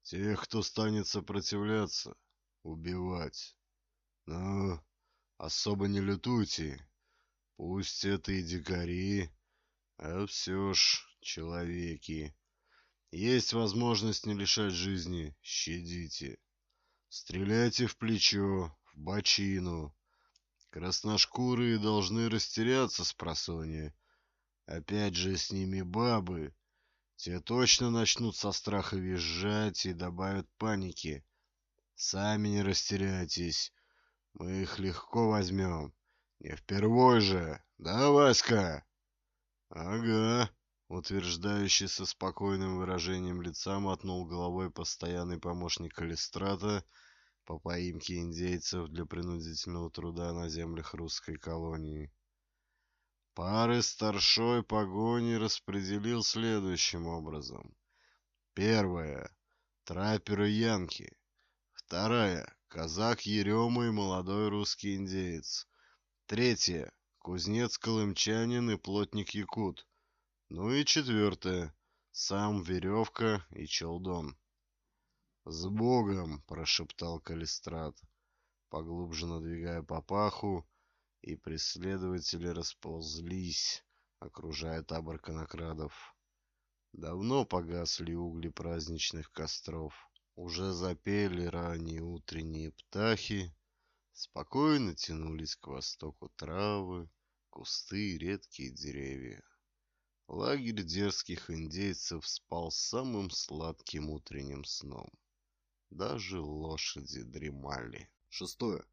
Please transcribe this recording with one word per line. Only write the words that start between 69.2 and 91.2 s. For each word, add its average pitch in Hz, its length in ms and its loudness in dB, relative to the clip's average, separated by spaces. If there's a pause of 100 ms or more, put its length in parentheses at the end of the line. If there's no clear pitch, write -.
Ну 95 220 -2
и 143 140 2
четвертая. 104 880 4 (380)
Сам 101 500 0
Веревка 98 880 2
и 73 160 -8
Челдон. 85 720 -4 (1080)
"С 80 200 -6
Богом!" 101 800 2
прошептал 82 760 -2
Калистрат, 80 800 -8 (720)
поглубже 82 560 -6
надвигая 85 560 -4
папаху, 95 880 0 (520)
и 80 140 -8
преследователи 87 1120 -4
расползлись, 82 1400 -4 (360)
окружая 80 640 -6
табор 80 340 -6
конокрадов. 80 960 -8 (760)
Давно 98 540 0
погасли 85 680 -2
угли 85 360 -4
праздничных 82 800 -4
костров – 80 640 -6 (420)
уже 87 360 -4
запели 90 720 0